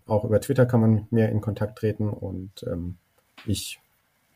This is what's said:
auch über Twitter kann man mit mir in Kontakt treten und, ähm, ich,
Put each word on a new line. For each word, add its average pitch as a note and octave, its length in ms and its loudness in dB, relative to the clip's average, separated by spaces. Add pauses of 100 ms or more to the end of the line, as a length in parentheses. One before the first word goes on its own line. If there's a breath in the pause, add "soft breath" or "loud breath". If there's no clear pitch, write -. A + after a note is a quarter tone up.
auch G#2+ 200 0
über G#2+ 140 4
Twitter B2+ 280 2
kann A#2+ 120 4
man A2 140 6
mit G#2+ 180 -2
mir A2+ 180 4
in G#2+ 120 0
Kontakt G#2 380 -4
treten G#2+ 280 -2
und, F#2+ 600 -10
ähm, F2+ 300 -8 (500)
ich, - 320 -6 (560)